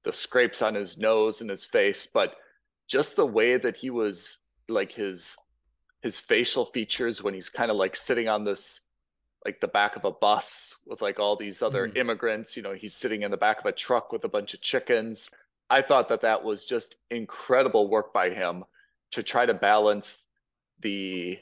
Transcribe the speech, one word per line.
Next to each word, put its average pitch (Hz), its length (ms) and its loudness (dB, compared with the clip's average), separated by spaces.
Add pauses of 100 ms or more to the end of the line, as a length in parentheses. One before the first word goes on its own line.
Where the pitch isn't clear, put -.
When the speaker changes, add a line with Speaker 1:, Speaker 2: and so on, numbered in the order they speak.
Speaker 1:
the - 120 -4
scrapes - 480 0
on 107 120 0
his 101 220 -6
nose 110 460 2
and 107 80 -8
his 98 160 -8
face, 101 400 2
but - 300 0 (520)
just 139 280 0
the 165 100 4
way 117 320 4
that 117 180 -2
he 131 140 -8
was, 107 480 -4 (280)
like, 101 260 -2
his, 95 440 -6 (640)
his - 180 -6
facial 120 460 2
features 117 580 -4
when 101 120 -2
he's 92 160 -10
kinda, 117 240 0
like, 95 220 2
sitting 117 300 0
on 107 180 0
this, - 420 -4 (600)
like, 104 140 -8
the 98 80 -2
back 104 280 2
of 98 80 -8
a 95 80 0
bus - 640 0 (100)
with, - 140 -10
like, 101 180 -2
all 104 160 2
these 104 280 -6
other 104 260 0
Speaker 2:
Mm-hmm. 101 80 -6
Speaker 1:
immigrants, 113 640 -2
you 110 40 -12
know, 98 120 -8
he's 98 200 -8
sitting 107 280 -2
in 101 80 -4
the 98 80 -2
back 107 200 2
of - 60 -16
a 101 80 2
truck - 400 -2
with 110 100 -6
a 110 60 -6
bunch 101 240 -4
of - 80 -14
chickens. 113 680 -2 (400)
I 135 100 6
thought 131 300 4
that 110 100 2
that 110 240 2
was 107 220 -4
just - 300 -4 (140)
incredible 117 800 2
work 107 240 0
by 90 180 2
him 90 340 -4 (480)
to 117 100 -6
try 123 240 2
to 113 80 4
balance 104 720 4 (500)
the 95 640 -6